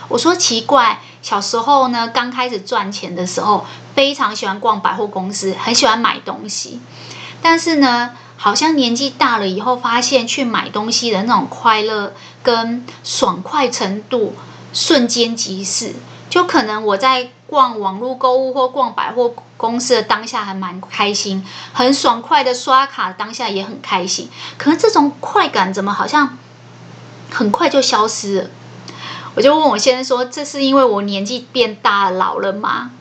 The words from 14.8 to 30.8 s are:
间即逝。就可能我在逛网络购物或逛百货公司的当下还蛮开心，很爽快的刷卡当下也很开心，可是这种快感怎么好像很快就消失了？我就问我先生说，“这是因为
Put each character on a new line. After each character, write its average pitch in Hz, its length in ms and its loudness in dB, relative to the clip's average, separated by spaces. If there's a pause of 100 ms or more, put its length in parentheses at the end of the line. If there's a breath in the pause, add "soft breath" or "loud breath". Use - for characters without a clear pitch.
间 233 280 0
即 196 280 -6
逝。 - 300 -6 (380 loud breath)
就 349 140 4
可 330 180 2
能 214 200 -4
我 202 140 2
在 254 320 2 (160)
逛 247 340 2
网 190 200 -4
络 254 160 -4
购 254 200 2
物 262 160 2
或 254 160 2
逛 262 260 -2
百 - 180 -4
货 240 220 0 (220)
公 233 240 -2
司 247 140 0
的 226 80 4
当 220 260 -8
下 226 160 -6
还 196 100 -8
蛮 190 280 -6
开 202 320 -2
心， 190 320 -4 (280 loud breath)
很 254 200 4
爽 240 300 2
快 285 200 2
的 247 120 0
刷 269 320 4
卡 190 260 -6
当 208 180 -8
下 226 180 -6
也 196 140 -4
很 214 180 -12
开 185 260 -2
心， - 200 -6 (300 loud breath)
可 - 140 2
是 330 60 2
这 440 120 4
种 294 300 4
快 381 280 0
感 190 240 0
怎 190 120 -2
么 202 100 -2
好 - 120 -2
像 285 320 0 (920)
很 214 200 0
快 294 200 2
就 277 120 4
消 247 260 2
失 196 340 -4
了？ - 80 -10 (840 loud breath)
我 208 60 4
就 277 140 8
问 311 140 4
我 214 80 2
先 254 180 4
生 254 80 -4
说 254 220 0
，“这 285 180 -8
是 285 200 -4
因 269 120 4
为 269 80 8